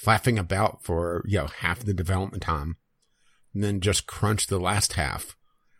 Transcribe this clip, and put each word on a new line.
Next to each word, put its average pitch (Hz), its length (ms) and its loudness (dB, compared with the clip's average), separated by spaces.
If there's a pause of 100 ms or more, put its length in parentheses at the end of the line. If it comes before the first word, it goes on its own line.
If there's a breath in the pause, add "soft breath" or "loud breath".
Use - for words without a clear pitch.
faffing 110 340 4
about 95 460 0
for, 85 420 0
you 98 120 2
know, 73 80 -2
half - 340 -2
the 101 140 -2
development 92 480 -2
time 80 340 -2 (760)
and 101 80 -2
then 101 180 0
just 95 260 0
crunch 104 420 0
the 98 100 0
last 92 360 0
half. - 420 -4 (440)